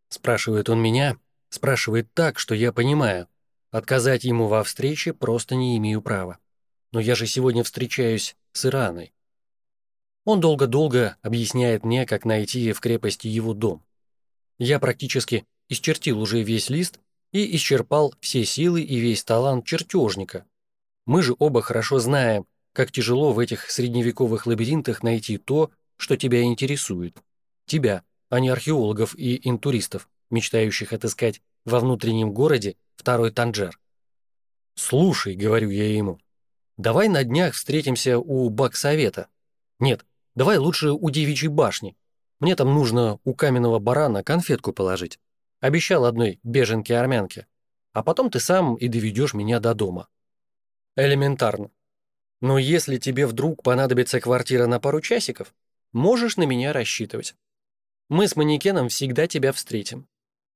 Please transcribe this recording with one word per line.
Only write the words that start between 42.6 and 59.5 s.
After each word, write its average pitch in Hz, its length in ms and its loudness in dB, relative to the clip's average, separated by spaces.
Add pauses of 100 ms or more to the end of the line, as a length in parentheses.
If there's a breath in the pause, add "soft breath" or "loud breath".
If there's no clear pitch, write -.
нужно 120 520 2
у 131 100 -2
каменного 120 460 2
барана 120 420 2
конфетку 156 500 -2
положить. 90 460 -4 (420)
Обещал 151 460 2
одной 113 380 0
беженке-армянке. 117 1000 0 (460)
А 110 120 -4
потом 247 260 0
ты 190 80 -2
сам 175 380 2
и 120 100 -4
доведёшь 113 480 -2
меня 110 240 0
до 113 160 0
дома". 92 340 -4 (880)
Элементарно. 135 760 0 (680)
Но 131 180 2
если 143 380 0
тебе 131 300 0
вдруг 127 360 -2
понадобится 127 580 2
квартира 123 460 2
на 120 140 0
пару 147 200 0
часиков, - 520 -4 (400)
можешь 220 440 2
на 175 80 2
меня 131 280 0
рассчитывать. 117 640 -6 (760)
Мы 185 160 4
с - 80 -2
манекеном 151 540 2
всегда 139 400 0
тебя 135 240 0